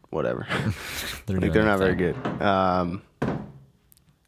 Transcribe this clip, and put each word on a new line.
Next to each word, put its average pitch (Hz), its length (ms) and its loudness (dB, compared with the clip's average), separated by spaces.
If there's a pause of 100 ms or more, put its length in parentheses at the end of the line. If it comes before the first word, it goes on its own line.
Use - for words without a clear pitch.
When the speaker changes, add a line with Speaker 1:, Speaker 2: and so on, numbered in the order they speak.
(100)
Speaker 1:
whatever. 62 380 -2
<laughs> - 20 -6
Speaker 2:
They're - 100 -4
Speaker 1:
Like, - 640 -6
Speaker 2:
doing 95 140 0
Speaker 1:
they're 90 100 2
Speaker 2:
their 107 140 4
Speaker 1:
not 101 140 4
very 95 180 4
Speaker 2:
thing. 87 260 0
Speaker 1:
good. - 200 -4
Um, 92 600 2 (1300)